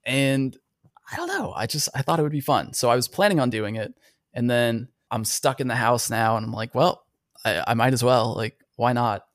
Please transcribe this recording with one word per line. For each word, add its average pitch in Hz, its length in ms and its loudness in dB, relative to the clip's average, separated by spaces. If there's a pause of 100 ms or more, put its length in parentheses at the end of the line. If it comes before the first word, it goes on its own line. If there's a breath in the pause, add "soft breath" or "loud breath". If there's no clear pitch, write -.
and 135 520 0 (560)
I - 40 -10
don't 339 120 -6
know. 370 260 -6
I 113 120 -4
just, - 280 -4
I 131 80 -4
thought 170 160 0
it 156 40 2
would 147 100 0
be 147 80 -2
fun. 123 320 0
So - 160 0
I 120 80 4
was 123 120 -2
planning 190 320 2
on 123 100 2
doing 110 260 -4
it, 107 180 -8 (380 soft breath)
and 120 160 -2
then 120 400 0 (220)
I'm 113 140 -4
stuck - 360 -2
in 127 80 -2
the 117 80 -2
house 120 320 2
now, 113 280 2
and 110 100 -4
I'm 113 60 -6
like, 110 220 -8
"Well, 147 300 0 (400)
I, 87 240 0
I 117 60 2
might 120 180 2
as 117 100 0
well. 120 320 2
Like, 110 220 -6 (200)
why 120 160 0
not?" 117 320 -2 (100)